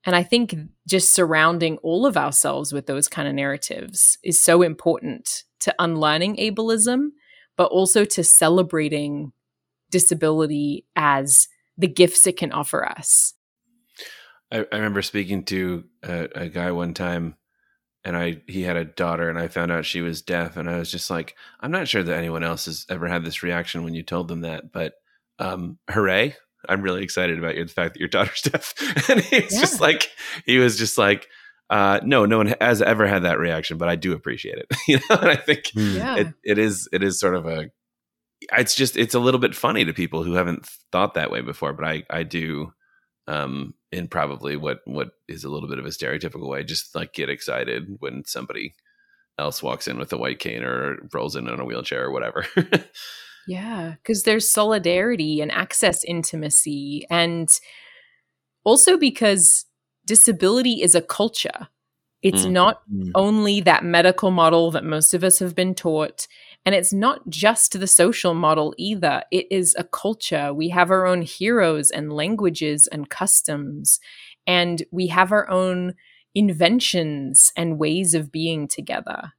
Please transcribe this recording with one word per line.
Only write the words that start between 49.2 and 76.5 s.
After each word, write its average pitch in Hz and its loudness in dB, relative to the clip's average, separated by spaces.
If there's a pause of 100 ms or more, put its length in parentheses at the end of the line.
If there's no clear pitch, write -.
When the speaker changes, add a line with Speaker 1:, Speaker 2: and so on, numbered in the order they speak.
Speaker 2:
else 73 -6
walks 62 -6
in 60 -8
with 65 -8
a - -6
white 64 -6
cane 58 -8
or 64 -6 (140)
rolls 69 -6
in 60 -8
on 60 -8
a 64 -8
wheelchair 62 -6
or 65 -4
whatever. 64 -6 (100)
<laughs> 185 0 (640)
Speaker 1:
Yeah, 185 -8 (100)
'cause 208 -2
there's 220 2
solidarity 185 0
and 151 -4
access 180 0
intimacy, 151 -2
and 170 0 (1160)
also 269 6
because 214 4 (380)
disability 220 4
is 180 4
a 165 4
culture. - -4 (540)
It's 190 4
Speaker 2:
Mm. 185 0
Speaker 1:
not 180 6 (100)
Speaker 3:
Mm. 190 -6
Speaker 1:
only 202 4
that 165 6
medical 175 4
model 165 6
that 156 -4
most 156 2
of 175 0
us 185 4
have 185 -4
been 185 0
taught, 156 -2 (400)
and 190 4
it's 185 2
not 202 0
just 202 2
the 190 -2
social 180 4
model 156 2
either. 175 -2
It 180 0
is 185 2
a 170 -6
culture. 156 -4
We 156 -2
have 175 4
our 185 4
own 180 2
heroes 170 2
and 151 -6
languages 156 0
and 147 -8
customs. 147 0 (460)
And 175 2
we 185 -2
have 185 2
our 208 2
own 180 -2 (400)
inventions 170 2